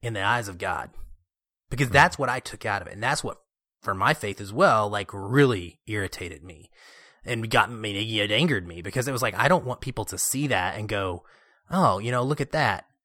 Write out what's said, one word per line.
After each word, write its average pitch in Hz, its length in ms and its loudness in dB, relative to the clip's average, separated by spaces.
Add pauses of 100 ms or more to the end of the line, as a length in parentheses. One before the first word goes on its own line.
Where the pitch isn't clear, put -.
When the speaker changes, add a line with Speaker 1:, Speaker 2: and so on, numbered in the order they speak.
Speaker 1:
in 117 120 -4
the 98 100 0
eyes 110 240 2
of 90 100 -10
God." 90 320 -4 (800)
Because 127 180 0
Speaker 2:
Mm-hmm. 110 60 -6
Speaker 1:
that's 156 240 6
what 131 120 -2
I 127 100 -2
took - 260 -12
out 101 160 0
of - 60 -12
it. - 60 -14
And 104 100 -8
that's 139 220 0
what, - 140 -8 (420)
for 101 120 -2
my 104 200 2
faith 104 260 -6
as 101 140 -12
well, 113 360 4
like, 104 240 -6
really 101 720 2
irritated 95 580 -8
me. 87 280 -18 (540)
And 117 240 -4
got 107 220 4
me, 107 500 -4
it 104 100 0
angered 117 360 2
me 87 140 -12
because 113 260 -2
it 139 40 -4
was 127 120 -2
like, 107 120 0
I 117 140 2
don't 175 160 2
want 123 160 -6
people 120 240 -6
to 87 120 -10
see 143 300 -2
that 92 300 0
and 107 100 -6
go, 98 360 -2 (460)
"Oh, 139 300 4
you 113 120 -4
know, 123 120 2
look 143 160 -2
at 143 140 -4
that. 120 320 2 (200)